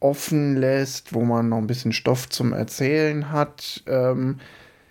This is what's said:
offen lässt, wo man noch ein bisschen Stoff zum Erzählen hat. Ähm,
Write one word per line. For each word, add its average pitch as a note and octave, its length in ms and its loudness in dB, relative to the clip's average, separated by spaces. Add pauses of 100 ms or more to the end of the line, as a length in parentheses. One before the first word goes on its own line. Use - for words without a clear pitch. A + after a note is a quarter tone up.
offen C#3+ 560 2
lässt, C3 580 0
wo A2+ 100 2
man A#2 240 2
noch A2+ 100 0
ein A2 80 -2
bisschen A#2+ 260 -2
Stoff B2+ 360 0
zum - 240 0
Erzählen D3 800 0
hat. - 540 -4
Ähm, C3 520 0 (520)